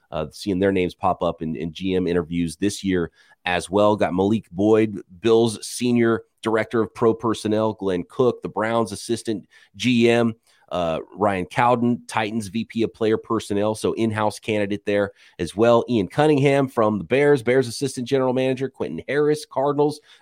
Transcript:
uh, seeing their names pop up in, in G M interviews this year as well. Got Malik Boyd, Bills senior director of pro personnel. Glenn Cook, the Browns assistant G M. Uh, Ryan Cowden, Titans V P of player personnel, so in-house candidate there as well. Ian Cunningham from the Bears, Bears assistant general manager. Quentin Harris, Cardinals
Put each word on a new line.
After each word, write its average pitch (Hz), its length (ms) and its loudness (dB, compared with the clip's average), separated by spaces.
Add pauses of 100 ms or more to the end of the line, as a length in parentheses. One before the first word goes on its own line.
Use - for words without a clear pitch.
(100)
uh, 78 200 -6
seeing 95 280 -4
their 98 140 2
names 92 220 -2
pop - 280 -2
up 82 180 -4
in, 80 160 -6
in 82 160 -8
G 92 220 -4
M 92 120 0
interviews 85 520 -2
this 98 260 -4
year 90 260 0 (360)
as 90 240 -2
well. 104 260 4
Got 90 160 0
Malik 98 380 0
Boyd, 107 500 2 (200)
Bills 113 460 2
senior 117 580 0 (180)
director 110 400 0
of 104 120 -4
pro 113 200 2
personnel. 110 580 -2
Glenn 90 340 -2
Cook, - 360 0
the 90 80 -8
Browns 110 420 -2
assistant 113 540 -6 (280)
G 117 360 4
M. 117 240 2 (340)
Uh, 82 300 -2 (160)
Ryan 95 320 0
Cowden, 120 640 0
Titans 110 400 -4
V 107 160 -6
P 113 180 -4
of 101 100 -2
player 110 240 0
personnel, 107 600 -2
so 95 160 -2
in-house 107 480 -2
candidate 101 440 -4
there 101 280 0 (260)
as 87 160 -6
well. 117 340 4
Ian 107 200 0
Cunningham 143 580 2
from 107 320 0
the 87 60 -6
Bears, 139 360 2
Bears 123 280 2
assistant 131 400 -6
general 131 240 2
manager. 131 360 -2
Quentin 80 380 -8
Harris, 151 400 0
Cardinals 143 540 0 (220)